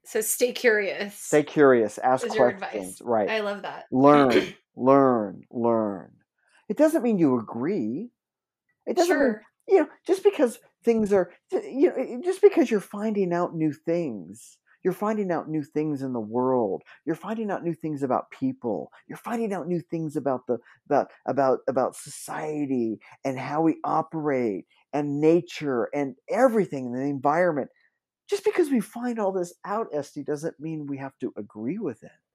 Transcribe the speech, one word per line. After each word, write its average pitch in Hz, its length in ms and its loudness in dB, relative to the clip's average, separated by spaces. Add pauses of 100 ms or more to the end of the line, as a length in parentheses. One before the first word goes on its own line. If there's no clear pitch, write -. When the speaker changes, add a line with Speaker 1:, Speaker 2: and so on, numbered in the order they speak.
Speaker 1:
so - 160 -6
stay 240 320 -2
curious 202 640 0
Speaker 2:
Stay - 240 2
curious. 127 560 4
Ask 127 300 0
Speaker 1:
is 110 80 -6
your 123 160 6
Speaker 2:
questions. 190 480 -10
Speaker 1:
advice. - 20 -20
Speaker 2:
Right. 185 280 0
Speaker 1:
I 220 100 -2
love 202 220 -6
that. 147 260 -12
<clears throat> - 40 -14
Speaker 2:
Learn, 135 640 6 (220)
learn, 123 720 2
learn. 110 640 -2 (560)
It 214 80 -6
doesn't 311 260 4
mean 220 160 0
you 135 220 4
agree. 135 720 -4 (760)
It 226 120 -4
doesn't 349 200 2
mean, 277 120 4
Speaker 1:
Sure. 220 120 -4 (280)
Speaker 2:
you 381 100 6
know, 302 80 2 (180)
just 370 160 -2
because 294 380 2 (240)
things 220 300 2
are, 180 180 2 (180)
th-, 370 140 -2
you 277 240 2
know, 240 80 0
it, 247 300 -4
just 381 160 -2
because 339 280 6
you're 208 120 0
finding 202 500 -2
out 170 240 0
new 156 160 0
things, 139 840 -6 (260)
you're 185 100 0
finding 208 380 -2
out 147 180 -4
new 156 140 -2
things 147 380 -4
in 135 100 -6
the 123 80 -4
world. 113 640 0 (220)
You're 156 100 -2
finding 220 340 -6
out 139 140 -4
new 170 100 -2
things 151 300 -6
about 123 280 0
people. 120 600 -4 (160)
You're 160 100 -14
finding 226 360 -6
out 165 140 -6
new 175 120 -2
things 156 380 -6
about 131 280 -4
the, 120 120 -2 (300)
about, 139 200 0 (180)
about, 131 340 2 (100)
about 123 260 -2
society 135 1040 -6 (240)
and 131 160 -4
how 143 220 -4
we 160 220 2
operate 147 800 -2 (280)
and 143 260 -2
nature 156 720 2
and 139 220 -4 (140)
everything 196 560 2
in 120 80 -6
the 127 80 -4
environment. 143 680 0 (600)
Just 403 160 -4
because 359 240 2
we 262 100 2
find 233 400 -6
all 196 140 0
this 175 220 -4 (100)
out, 208 260 -2
Esty, 147 320 -6
doesn't 147 360 -6
mean 156 260 -8
we 139 140 -8
have 135 200 -12
to 123 160 -6
agree 110 440 -8
with 156 240 -8
it. - 80 -20 (240)